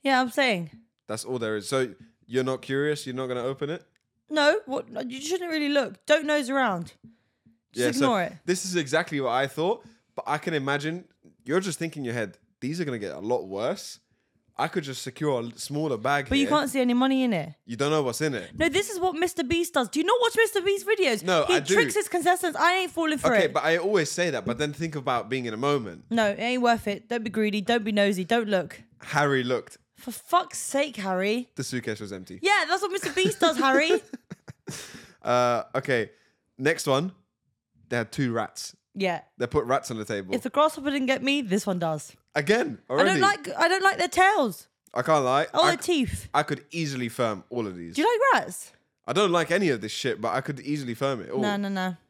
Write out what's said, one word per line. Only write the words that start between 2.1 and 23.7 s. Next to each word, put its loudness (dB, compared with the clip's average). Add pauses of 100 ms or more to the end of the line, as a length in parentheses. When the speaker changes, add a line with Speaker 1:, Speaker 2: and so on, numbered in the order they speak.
Speaker 2:
you're 0
not -2
curious? -2
You're -8
not -4
gonna -4
open -4
it? -8 (460)
Speaker 1:
No, 4
what? -8
You -10
shouldn't -4
really 0
look. -2
Don't 4
nose 0
around. 0 (800)
Just 0
Speaker 2:
Yeah, 4
so -2
Speaker 1:
ignore 4
it. -4 (120)
Speaker 2:
this -2
is -4
exactly 0
what 0
I 2
thought, -2 (300)
but -8
I 0
can -4
imagine -2 (380)
you're 2
just -6
thinking -6
in -6
your -4
head, -4 (240)
"These -4
are -2
gonna -4
get -6
a -12
lot -2
worse." -6 (600)
I 0
could -4
just -10
secure -2
a -6
l-, -8
smaller -4
bag -2
Speaker 1:
But 2
you 4
Speaker 2:
here. -4
Speaker 1:
can't 2
see -2
any 2
money 2
in 2
it. -4 (100)
Speaker 2:
You -8
don't 2
know 4
what's -2
in 0
it. -6
Speaker 1:
No, 2
this 0
is -6
what 2
Mister -2
Beast -2
does. 2
Do -2
you 0
not 4
watch 2
Mister 2
Beast 0
videos? 2
Speaker 2:
No, 4
Speaker 1:
He 4
Speaker 2:
I 4
do. 2
Speaker 1:
tricks 4
his 0
contestants. 2
I 4
ain't -2
falling 0
for 2
Speaker 2:
Okay, 6
Speaker 1:
it. -2
Speaker 2:
but 0
I 4